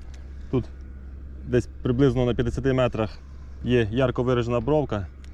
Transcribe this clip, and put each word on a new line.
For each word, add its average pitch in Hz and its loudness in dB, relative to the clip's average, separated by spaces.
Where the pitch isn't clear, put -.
Тут 127 0
десь 120 2
приблизно 127 4
на 120 4
п'ятдесяти 127 0
метрах 113 0
є 117 4
ярко 127 2
виражена 120 2
бровка. 120 0